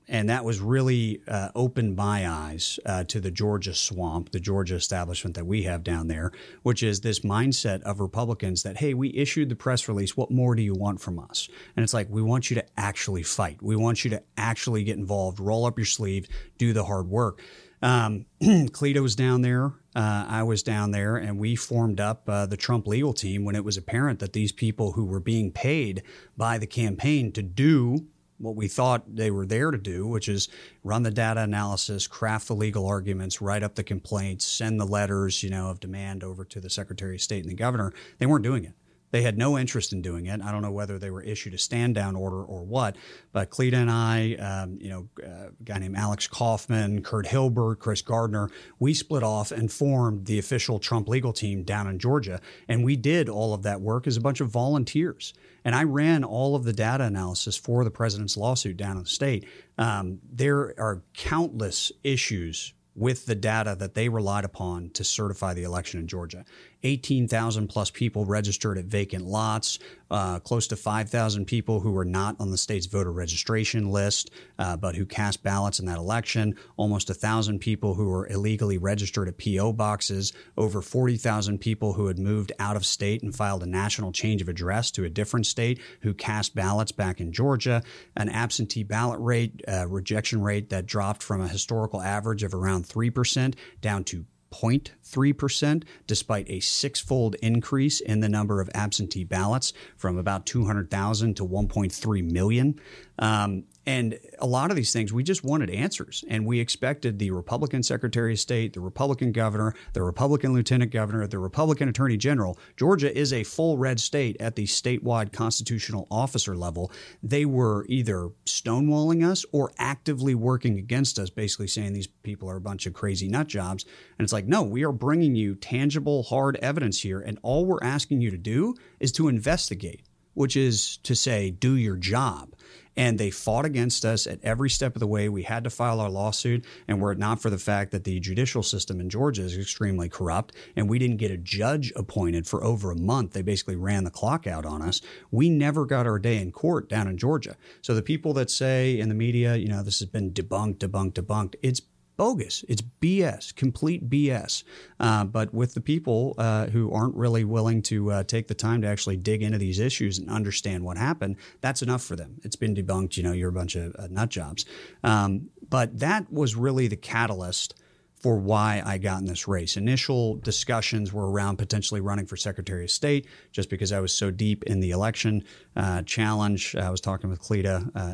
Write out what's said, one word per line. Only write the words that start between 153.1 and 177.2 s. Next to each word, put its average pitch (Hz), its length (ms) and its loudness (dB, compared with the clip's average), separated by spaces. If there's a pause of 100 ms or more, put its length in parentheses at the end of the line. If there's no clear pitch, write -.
S, 120 280 -2
complete 135 600 0
B 143 200 4
S. - 320 -2 (360)
Uh, 110 260 4
but 110 300 -2
with 120 180 0
the 120 80 -4
people, 135 560 0
uh, 110 300 2
who 110 260 2
aren't 113 220 2
really 113 300 2
willing 113 400 2
to, 104 260 0
uh, 98 140 2
take 113 220 -2
the 107 80 -4
time 113 280 2
to 104 60 2
actually 101 280 0
dig 107 260 0
into 107 140 2
these 95 220 2
issues 104 400 0
and 92 100 -8
understand 101 560 -2
what 90 140 -6
happened, 113 380 -2 (260)
that's 131 180 -2
enough 127 220 0
for 101 140 -8
them. 82 280 -12
It's 110 120 -8
been 107 180 0
debunked, 95 420 -2
you 90 60 -2
know, 87 100 2
"You're 90 160 0
a 90 40 -2
bunch 90 220 -2
of, 85 240 -6
uh, 98 120 -10
nut 104 180 0
jobs." 78 380 -6 (360)
Um, 104 460 2 (180)
but 117 340 0
that 175 300 0
was 143 240 0
really 131 340 2
the 104 80 -2
catalyst 101 800 -2 (420)
for 117 220 2
why 104 460 2
I 98 140 -2
got 95 220 0
in 95 40 -4
this 90 240 -4
race. 90 300 0
Initial 120 580 2
discussions 110 760 0
were 98 200 -2
around 101 260 0
potentially 104 460 -2
running 101 240 -2
for 95 100 -10
Secretary 92 480 -4
of 87 60 -4
State 143 360 2 (240)
just - 200 -4
because 98 220 -2
I 98 80 2
was 92 120 0
so 101 180 0
deep 104 340 0
in 98 160 0
the 92 100 2
election, 107 520 0 (320)
uh, 92 280 0
challenge. 107 760 0
I 92 140 0
was 92 100 -2
talking 95 300 -2